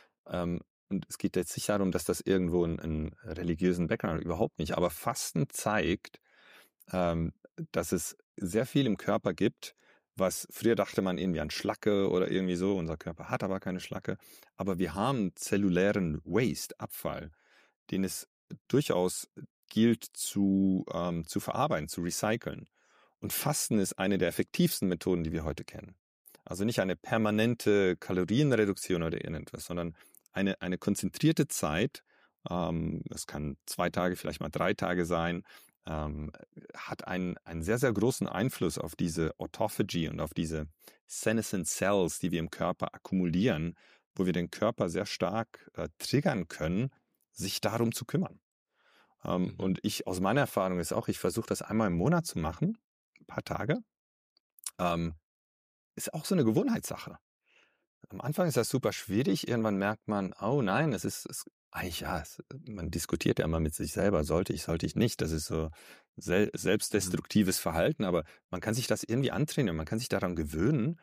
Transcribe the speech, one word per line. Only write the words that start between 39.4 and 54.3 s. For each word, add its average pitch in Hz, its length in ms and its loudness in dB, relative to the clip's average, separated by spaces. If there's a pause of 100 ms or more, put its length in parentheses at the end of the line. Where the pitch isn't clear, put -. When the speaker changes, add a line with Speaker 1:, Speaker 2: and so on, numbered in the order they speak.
Speaker 1:
und 78 120 -6
auf 78 120 -4
diese 78 360 -4 (380)
senescent 107 600 -2
Cells, 95 540 2
die 82 100 0
wir 85 80 0
im 80 120 -2
Körper 87 440 -4
akkumulieren, 90 800 0 (400)
wo 92 120 0
wir 90 60 2
den 85 180 -2
Körper 104 380 0
sehr 90 180 -2
stark, - 680 -4
äh, 82 140 -6 (100)
triggern 123 480 0
können, 92 440 -2 (420)
sich 95 280 -6
darum 113 320 0
zu - 120 -8
kümmern. - 340 -2 (840)
Ähm, 90 300 0
Speaker 2:
Mhm. - 20 -
Speaker 1:
und 92 260 0
ich, - 240 -4
aus 92 140 -2
meiner 113 220 4
Erfahrung 92 360 0
ist 85 140 -4
auch, - 160 -2
ich - 100 -4
versuche - 300 -2
das - 140 -2
einmal 110 240 0
im 85 100 2
Monat 160 300 2
zu - 120 -6
machen, 87 400 -2 (400)
ein - 80 -20
paar - 180 -8
Tage. 147 340 -2 (1000)